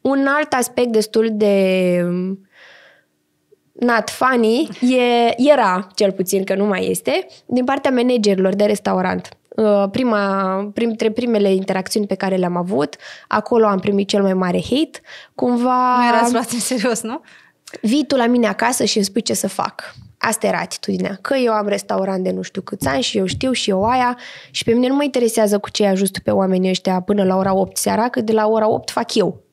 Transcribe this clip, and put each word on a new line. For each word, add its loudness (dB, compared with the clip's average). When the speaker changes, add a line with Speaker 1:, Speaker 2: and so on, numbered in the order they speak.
Speaker 1:
Un 0
alt -2
aspect -2
destul 0
de, 2
not 0
funny, 2
e, 2
era, 2
cel 2
puțin, -2
că -2
nu 0
mai -2
este, -2
din 0
partea 0
managerilor 2
de 2
restaurant. 0
Uh, 2
prima, 0
printre 0
primele 0
interacțiuni -2
pe -4
care -2
le-am 0
avut, -2
acolo 2
am 2
primit 0
cel 0
mai 2
mare 0
hate. -2
Cumva 0
Speaker 2:
Nu 4
erați 4
luați -2
în -4
serios, -2
nu? -8
Speaker 1:
„Vii 0
tu 0
la 2
mine 2
acasă 0
și -2
îmi 0
spui -2
ce -4
să -4
fac.” -8
Asta -2
era 0
atitudinea. -6
Că -2
eu 2
am 0
restaurant -2
de -2
nu -4
știu -10
câți -8
ani -2
și -2
eu 0
știu -2
și -2
eu 0
aia 0
și -8
pe 2
mine 4
nu 2
mă 2
interesează 2
cu -8
ce 0
ai 4
ajuns 2
tu -8
pe 0
oamenii 2
ăștia -2
până 0
la 2
ora 0
opt -2
seara, 0
că -4
de 0
la 4
ora 2
opt -2
fac -4
eu. 0